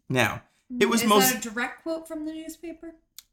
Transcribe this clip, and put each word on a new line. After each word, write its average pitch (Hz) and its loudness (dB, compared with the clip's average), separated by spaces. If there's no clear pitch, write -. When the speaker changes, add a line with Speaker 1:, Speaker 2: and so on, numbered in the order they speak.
Speaker 1:
Now, 117 0
it 208 4
was 226 2
Speaker 2:
Is 226 2
Speaker 1:
most 247 6
Speaker 2:
that 220 -8
a 233 -8
direct 240 -8
quote 320 -6
from 311 -8
the 320 -8
newspaper? 320 -14